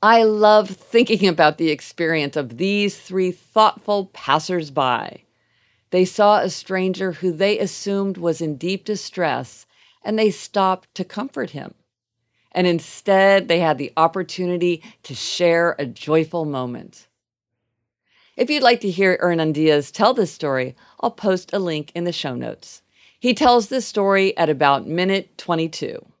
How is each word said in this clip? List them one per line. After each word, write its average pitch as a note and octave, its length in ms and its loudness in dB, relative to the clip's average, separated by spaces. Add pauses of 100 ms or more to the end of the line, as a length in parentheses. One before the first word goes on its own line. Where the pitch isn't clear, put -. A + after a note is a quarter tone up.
I A3+ 220 6
love G#3+ 460 4
thinking A3+ 580 0
about D#3 300 2
the E3 120 0
experience D3+ 640 -4
of B2+ 220 -6
these G3 420 -2
three F#3 320 -4
thoughtful G3+ 760 -2
passersby. C#3+ 1160 -4 (680)
They F#3 140 4
saw G#3 360 4
a F3 100 -2
stranger F#3 600 -4
who F3+ 180 -4
they F#3+ 300 0
assumed G3 560 -4
was E3+ 240 -4
in D#3 160 -4
deep F#3 280 -6
distress, D#3+ 840 -6 (360)
and G#3+ 160 -4
they A3 120 2
stopped - 640 -2
to F#3 100 -8
comfort G#3+ 460 -8
him. - 240 -14 (760)
And F3+ 140 2
instead, F#3+ 840 2
they E3+ 120 2
had D#3 160 2
the C#3 220 -8
opportunity F3+ 840 -2 (200)
to - 120 -16
share E3+ 640 0
a C#3+ 60 -4
joyful D#3 640 -2
moment. B2+ 600 -8 (1300)
If - 140 -2
you'd D4 140 0
like A#3+ 180 4
to G#3 100 -2
hear F3+ 300 2
Hernan D#3+ 320 0
Diaz D3 380 2
tell A3 240 2
this G#3 180 -2
story, C3 420 -4 (260)
I'll - 100 -2
post F#3 420 -4
a G3+ 60 -2
link D#3 360 -6
in F3 100 -6
the F3 100 -4
show C#3 200 -8
notes. - 460 -12 (380)
He B3 160 0
tells A#3+ 340 4
this C4 180 -4
story G3 520 0
at E3 100 2
about C#3 380 2
minute F#3+ 500 -2
twenty-two. E3 680 -6 (140)